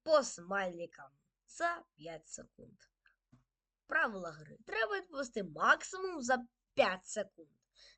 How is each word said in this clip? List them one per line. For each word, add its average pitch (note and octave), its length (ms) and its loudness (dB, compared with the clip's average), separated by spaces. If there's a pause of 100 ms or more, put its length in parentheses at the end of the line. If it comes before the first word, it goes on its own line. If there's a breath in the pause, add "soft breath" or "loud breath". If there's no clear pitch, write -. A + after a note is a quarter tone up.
по D4+ 200 8
смайлікам F3 840 -6 (380)
за E4+ 360 -4 (120)
п'ять D#3+ 320 -12
секунд. - 500 -18 (1120)
Правила A3 440 0
гри. D#3 340 -18
Треба G#4+ 320 -2
відповісти C#4 460 -6
максимум D4+ 800 2
за B3 160 2 (360)
п'ять F#3+ 320 2
секунд. F3 420 -10 (500 loud breath)